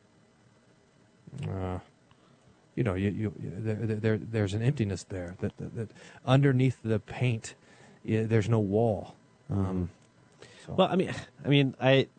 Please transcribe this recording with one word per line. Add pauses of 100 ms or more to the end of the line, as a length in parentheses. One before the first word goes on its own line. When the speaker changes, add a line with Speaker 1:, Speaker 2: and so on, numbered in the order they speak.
(1500)
Speaker 1:
uh, (960)
you
know,
you,
you,
there,
there,
there,
there's
an
emptiness
there,
that,
that,
that (360)
underneath
the
paint, (540)
i-,
there's
no
wall. (360)
Um,
Speaker 2:
Mm-hmm. (840)
Speaker 1:
so.
Speaker 2:
Well,
I
mean, (320)
I
mean,
I (100)